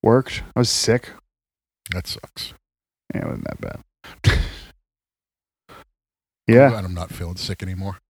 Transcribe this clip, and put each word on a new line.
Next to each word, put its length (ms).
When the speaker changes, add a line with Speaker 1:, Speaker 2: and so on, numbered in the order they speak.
Speaker 1:
worked. 400
I 40
was 100
sick. 400
Speaker 2:
That 140
sucks. 480
Speaker 1:
Yeah, 80
it 40
wasn't 220
that 120
bad. 840
<laughs> 60
Yeah. 160
Speaker 2:
I'm 80
glad 120
I'm 100
not 180
feeling 240
sick 260
anymore. 360